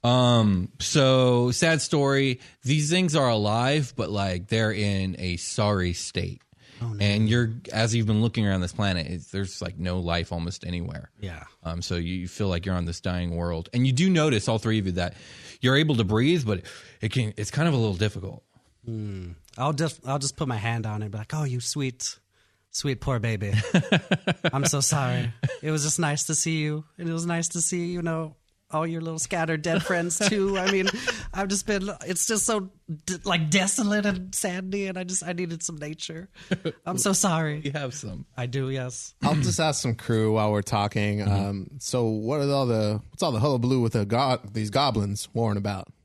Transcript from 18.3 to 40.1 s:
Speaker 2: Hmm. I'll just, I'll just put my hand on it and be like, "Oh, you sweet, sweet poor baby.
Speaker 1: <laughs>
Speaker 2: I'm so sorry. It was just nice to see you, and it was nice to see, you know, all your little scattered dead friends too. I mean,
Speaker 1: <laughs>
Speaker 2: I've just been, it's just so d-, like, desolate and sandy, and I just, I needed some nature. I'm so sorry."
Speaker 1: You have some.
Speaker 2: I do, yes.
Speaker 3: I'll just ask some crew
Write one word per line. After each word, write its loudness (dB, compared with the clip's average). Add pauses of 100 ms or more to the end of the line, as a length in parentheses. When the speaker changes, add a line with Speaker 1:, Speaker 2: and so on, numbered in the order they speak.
Speaker 2:
Hmm. -8 (260)
I'll 0
just, -4
I'll -2
just -6
put -2
my -2
hand -2
on -4
it -4
and -8
be -8
like, -8
"Oh, -2
you -2
sweet, -6 (500)
sweet -4
poor -2
baby. -2 (500)
Speaker 1:
<laughs> -2
Speaker 2:
I'm 0
so 2
sorry. 0 (300)
It -2
was 0
just 0
nice 0
to -2
see 0
you, -2 (140)
and -4
it -2
was -4
nice -2
to -4
see, -2
you -4
know, -4 (340)
all 0
your -4
little -6
scattered -2
dead 2
friends 0
too. 2
I 0
mean, 2 (240)
Speaker 1:
<laughs> -10
Speaker 2:
I've -2
just -2
been, -2 (160)
it's -2
just 0
so 0 (360)
d-, -4
like, 0
desolate 2
and -2
sandy, -4
and -6
I -6
just, -4
I -4
needed -4
some -8
nature. -10 (560)
I'm -4
so 2
sorry." 2
Speaker 1:
You -2
have -6
some. -10 (100)
Speaker 2:
I -4
do, -2
yes. -6
Speaker 3:
I'll 4
just 2
ask 2
some 0
crew 2